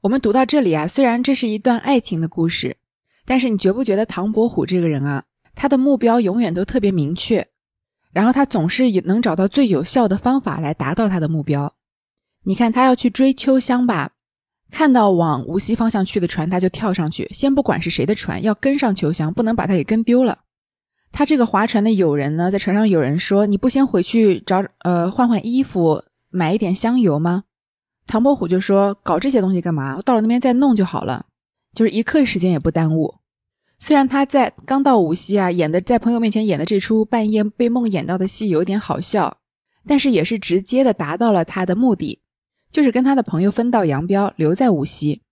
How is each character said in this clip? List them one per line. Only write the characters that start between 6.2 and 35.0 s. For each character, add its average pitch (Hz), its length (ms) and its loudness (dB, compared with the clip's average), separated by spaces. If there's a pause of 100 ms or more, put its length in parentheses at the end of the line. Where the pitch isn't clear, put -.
永 202 200 0
远 196 140 0
都 180 100 -2
特 254 140 -4
别 202 140 0
明 160 220 -2
确， - 340 -2 (640)
然 196 120 0
后 247 80 4
他 277 120 2
总 175 240 -2
是 254 160 0 (180)
能 202 180 0
找 202 140 0
到 190 140 0
最 277 180 2
有 160 160 0
效 233 240 0
的 190 100 0
方 262 240 0
法 156 200 -6
来 151 140 -4
达 139 200 -4
到 226 140 0
他 185 100 -2
的 156 100 -2
目 156 140 -2
标。 143 320 -4 (680)
你 190 100 -2
看 233 160 0
他 254 140 2
要 262 100 6
去 247 160 0
追 269 240 2
秋 262 240 2
香 247 260 0
吧， 175 280 -2 (580)
看 302 220 2
到 220 180 4
往 165 340 0
无 180 140 -4
锡 214 160 -2
方 226 160 0
向 196 140 -2
去 196 160 -4
的 170 80 -2
船， 190 200 -4
他 180 120 0
就 185 80 0
跳 190 260 -4
上 160 160 -2
去， - 220 -8
先 277 200 0
不 269 80 2
管 165 220 -2
是 165 80 -4
谁 - 160 -2
的 208 80 0
船， - 260 -8
要 202 140 0
跟 277 240 -2
上 226 160 0
秋 165 180 -2
香， 165 220 -4
不 240 80 -2
能 226 140 0
把 - 100 -4
他 190 80 0
给 160 80 0
跟 220 220 -2
丢 247 180 2
了。 - 180 -2 (720)
他 285 160 0
这 302 100 2
个 247 80 4
划 220 220 0
船 220 160 0
的 220 80 2
友 180 240 2
人 147 220 -2
呢， 175 140 0
在 196 80 -2
船 202 180 -2
上 220 120 2
有 175 120 2
人 143 180 0
说 196 300 2
：“你 196 100 0
不 262 100 0
先 269 160 2
回 196 160 0
去 208 400 2
找， 190 240 -2 (160)
呃， 175 300 0
换 247 180 0
换 220 160 0
衣 254 200 0
服， 165 400 0 (260)
买 175 240 -2
一 214 40 0
点 190 140 -2
香 233 280 0
油 160 180 2
吗？” 175 260 -2 (600)
唐 220 160 -2
伯 277 120 4
虎 196 120 -6
就 180 120 0
说 196 360 2 (100)
：“搞 165 140 0
这 269 120 -2
些 254 100 2
东 190 120 0
西 175 80 0
干 170 140 -4
嘛？ 135 220 -6
我 190 60 -10
到 254 120 0
了 220 60 2
那 220 60 0
边 240 140 2
再 254 140 2
弄 262 200 4
就 202 100 2
好 - 200 -6
了。” - 220 -6 (480)
就 226 100 2
是 220 60 2
一 220 120 -2
刻 294 220 2
时 208 140 -4
间 180 120 2
也 165 80 0
不 160 120 -2
耽 160 260 0
误。 160 200 -2 (640)
虽 - 160 0
然 277 140 4
他 277 160 0
在， 269 280 0 (120)
刚 277 180 0
到 262 160 4
无 165 160 2